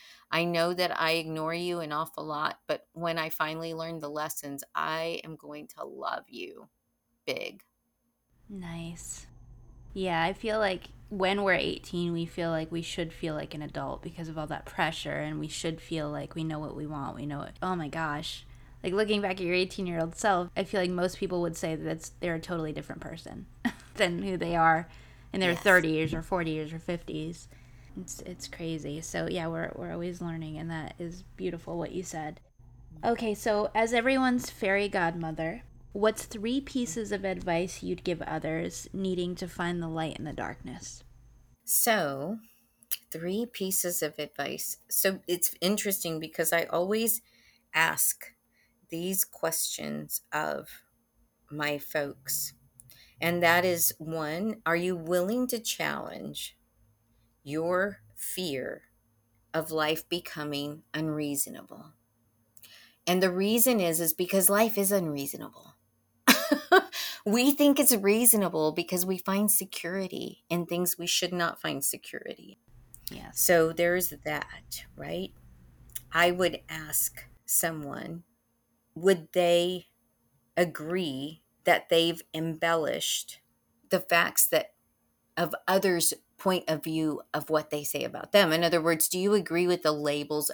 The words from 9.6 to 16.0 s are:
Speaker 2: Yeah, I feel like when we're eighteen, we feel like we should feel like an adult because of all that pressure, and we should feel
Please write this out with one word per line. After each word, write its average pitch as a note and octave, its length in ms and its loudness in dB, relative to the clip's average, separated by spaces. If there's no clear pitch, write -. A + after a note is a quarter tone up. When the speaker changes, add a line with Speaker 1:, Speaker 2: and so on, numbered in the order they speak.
Speaker 2:
Yeah, F3+ 280 0
I F3+ 100 2
feel G#3+ 260 -2
like F#3 300 0
when G3 360 2
we're F#3+ 100 6
eighteen, E3+ 580 -2
we E3+ 140 -2
feel E3 240 -4
like D#3+ 220 -2
we E3+ 100 -4
should E3+ 300 -6
feel D#3+ 220 -6
like D3+ 200 -8
an D3+ 80 -8
adult C#3 400 -8
because E3 260 -10
of D#3+ 80 -8
all D3+ 120 -6
that D3 180 -8
pressure, D#3 500 -2
and D3+ 220 -4
we D3+ 100 -6
should E3 320 -6
feel D#3 300 -6